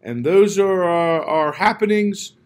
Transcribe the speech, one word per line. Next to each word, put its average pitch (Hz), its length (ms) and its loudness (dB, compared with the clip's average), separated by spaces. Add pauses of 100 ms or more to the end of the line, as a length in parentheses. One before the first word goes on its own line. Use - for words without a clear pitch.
And 120 220 -10
those 196 340 4
are 190 260 0
our, 170 380 0
our 151 300 0
happenings 208 920 -2